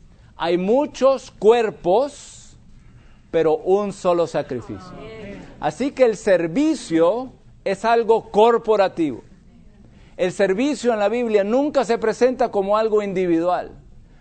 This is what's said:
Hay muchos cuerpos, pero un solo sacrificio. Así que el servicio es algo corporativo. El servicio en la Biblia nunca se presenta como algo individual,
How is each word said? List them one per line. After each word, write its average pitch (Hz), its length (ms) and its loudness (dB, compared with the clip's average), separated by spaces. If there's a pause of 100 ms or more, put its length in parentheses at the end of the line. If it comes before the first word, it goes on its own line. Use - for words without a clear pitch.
(360)
Hay 175 220 0
muchos 254 720 0
cuerpos, 220 1300 0 (720)
pero 160 280 2
un 196 340 0
solo 175 340 0
sacrificio. 123 640 -8 (680)
Así 233 320 -4
que 262 120 4
el 220 120 2
servicio 185 1160 0 (320)
es 190 200 -4
algo 226 460 2
corporativo. 202 920 2 (920)
El 180 160 -2
servicio 233 600 0
en 214 60 -2
la 202 100 0
Biblia 220 360 0
nunca 269 400 0
se 220 140 0
presenta 233 520 0
como 202 260 0
algo 214 260 2
individual, 175 680 -2 (500)